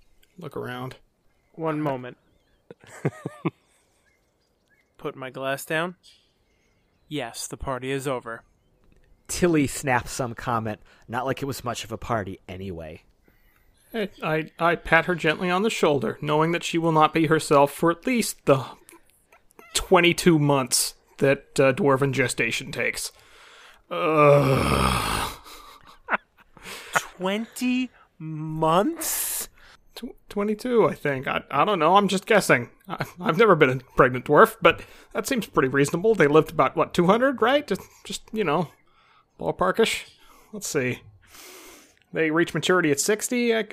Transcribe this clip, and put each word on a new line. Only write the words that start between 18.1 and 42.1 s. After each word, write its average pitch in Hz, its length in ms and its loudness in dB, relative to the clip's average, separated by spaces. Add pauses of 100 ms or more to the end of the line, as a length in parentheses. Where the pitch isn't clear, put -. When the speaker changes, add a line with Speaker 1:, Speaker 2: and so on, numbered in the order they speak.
Speaker 1:
the 135 200 4 (1080)
twenty-two 175 640 4
months 143 560 0 (240)
that, 139 400 0
uh, 135 140 4
dwarven 135 400 2
gestation 123 600 -2
takes. - 400 -6 (800)
Ugh. 135 1500 2 (720)
Speaker 2:
<laughs> - 100 -2 (760)
Twenty 233 960 -4 (280)
months? 160 1300 -2 (460)
Speaker 1:
Tw-, - 220 -16 (120)
twenty-two, 214 600 0
I - 60 -2
think. 135 320 -4
I, 147 240 -4
I 143 140 2
don't 202 140 0
know. 160 180 4
I'm 202 120 4
just 190 180 -2
guessing. 160 440 4 (180)
I, 175 180 -6 (140)
I've 165 180 -2
never 214 160 6
been 147 160 6
a - 260 -6
pregnant 127 300 4
dwarf, 160 340 6
but 165 220 4 (320)
that - 120 -4
seems 240 200 -2
pretty 135 220 0
reasonable. 165 460 0
They 156 120 4
lived 151 240 4
about, 143 260 0
what, 147 160 -2
two 175 140 2
hundred, 233 340 2
right? 277 260 2
Just, - 160 -6 (220)
just, - 180 -14 (100)
you 220 120 -4
know, 160 260 0 (720)
ballparkish. 180 640 -2 (480)
Let's - 160 -10
see. 127 320 -4 (1120)